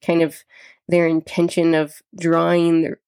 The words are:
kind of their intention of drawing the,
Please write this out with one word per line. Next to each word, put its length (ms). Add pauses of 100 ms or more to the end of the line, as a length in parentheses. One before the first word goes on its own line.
kind 160
of 220 (440)
their 200
intention 680
of 280 (180)
drawing 640
the, 140 (120)